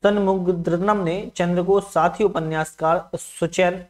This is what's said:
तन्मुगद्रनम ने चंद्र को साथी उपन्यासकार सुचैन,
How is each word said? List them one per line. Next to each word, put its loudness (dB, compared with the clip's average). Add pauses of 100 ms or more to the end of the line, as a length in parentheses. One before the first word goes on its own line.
तन्मुगद्रनम 2
ने -4
चंद्र 0
को 4
साथी 0
उपन्यासकार -2
सुचैन, -2